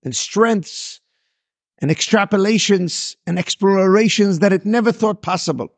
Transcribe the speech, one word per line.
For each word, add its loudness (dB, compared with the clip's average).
and -8
strengths -2
and -2
extrapolations 0
and -2
explorations 2
that 4
it -2
never 0
thought -2
possible. -4